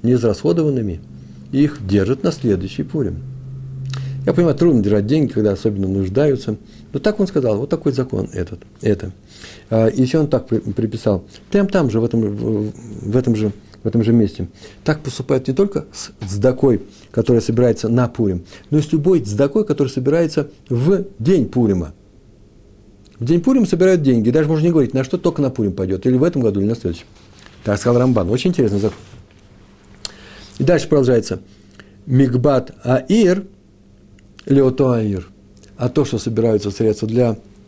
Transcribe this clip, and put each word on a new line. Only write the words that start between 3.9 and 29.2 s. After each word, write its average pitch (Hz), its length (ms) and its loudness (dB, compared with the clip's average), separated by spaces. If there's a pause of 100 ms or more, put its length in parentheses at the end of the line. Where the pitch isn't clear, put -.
Я 190 80 0
понимаю, 165 220 2
трудно 143 280 4
держать 104 240 2
деньги, 147 240 0
когда 104 200 0
особенно 98 360 -2
нуждаются. 104 680 0 (380)
Но 143 60 -4
так 208 200 -2
он 190 80 2
сказал, 120 300 0
вот 131 120 -4
такой 156 220 -2
закон 123 420 -4
этот, 92 260 -8 (220)
это. 101 300 -2 (580)
А, 113 180 2
и 120 140 0
ещё 131 180 2
он 147 80 2
так 127 200 -2
при-, 113 120 0
приписал. 107 680 -2 (240)
Прям 196 180 2
там 175 220 0
же, 110 100 0
в 117 60 0
этом, 117 160 0
в, 107 500 -4 (400)
в 120 60 2
этом 127 180 2
же, 107 160 -2 (320)
в 113 40 -4
этом 113 160 0
же 117 100 4
месте. 101 340 2 (360)
Так 156 160 -2
поступают 131 480 -4
не 131 80 -2
только 202 360 0
с - 200 -14 (160)
цдакой, 120 540 2 (280)
которая 117 320 2
собирается 117 480 0
на 120 180 2
Пурим, 98 360 -2 (260)
но 151 80 0
и 151 40 2
с 151 100 -4
любой 165 300 2
цдакой, 104 440 0
которая 135 260 0
собирается 151 580 -2 (200)
в 170 360 0 (120)
день 131 300 2
Пурима. 95 460 0 (1200)
В 117 80 -6
день 170 160 2
Пурим 262 240 4
собирают 185 380 2
деньги. 120 260 4
И - 20 0
даже 151 160 2
можно 156 180 2
не 175 60 4
говорить, 151 220 2
на 131 100 0
что, 151 140 -4
только 170 240 -2
на 135 80 0
Пурим 104 240 -2
пойдёт. 95 320 -4
Или 127 120 4
в 135 60 4
этом 160 200 0
году, 101 160 2
или 98 80 0
на 113 80 0
следующем. 87 300 -6 (580)
Так 104 160 0
сказал 120 180 2
Рамбан. 120 320 2
Очень 127 220 0
интересный 104 280 0
закон. 107 180 -2 (1600)